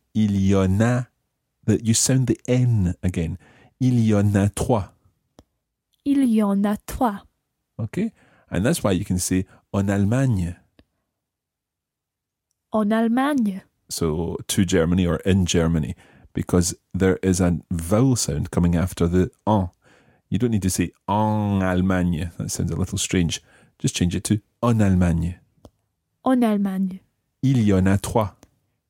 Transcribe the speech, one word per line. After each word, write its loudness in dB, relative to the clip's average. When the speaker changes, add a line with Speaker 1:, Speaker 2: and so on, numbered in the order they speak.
Speaker 1:
"Il 0
y 2
en 2
a," -2
that 2
you 2
sound 0
the 0
N 2
again. -4
Il 2
y 2
en 2
a 2
trois. -2
Speaker 2:
Il 2
y 4
en 0
a 0
trois. -4
Speaker 1:
Okay? -6
And 0
that's 0
why 0
you 0
can -2
say -2
en 0
Allemagne. 0
Speaker 2:
En 0
Allemagne. 0
Speaker 1:
So -4
to 0
Germany 2
or -2
in 2
Germany, 0
because 0
there 2
is 2
a 2
vowel 0
sound -4
coming 2
after 0
the 0
en. 2
You -2
don't 0
need 0
to 0
say, -2
"En 0
Allemagne." 0
That -8
sounds -4
a -4
little -4
strange. -2
Just -4
change -2
it -6
to 0
en 2
Allemagne. 2
Speaker 2:
En 2
Allemagne. -2
Speaker 1:
Il 2
y 4
en 4
a 4
trois. -2